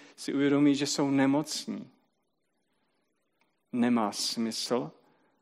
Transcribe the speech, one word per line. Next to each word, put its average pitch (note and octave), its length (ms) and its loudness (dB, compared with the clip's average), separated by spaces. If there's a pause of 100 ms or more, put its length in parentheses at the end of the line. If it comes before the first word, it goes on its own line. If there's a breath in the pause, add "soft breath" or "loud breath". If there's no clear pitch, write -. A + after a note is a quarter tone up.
(160 loud breath)
si - 180 -8
uvědomí, C#3+ 400 4
že C#3 120 -2
jsou C#3 240 -2
nemocní. C#3 800 0 (1800)
Nemá A#2+ 400 2
smysl A#2+ 800 -4 (520)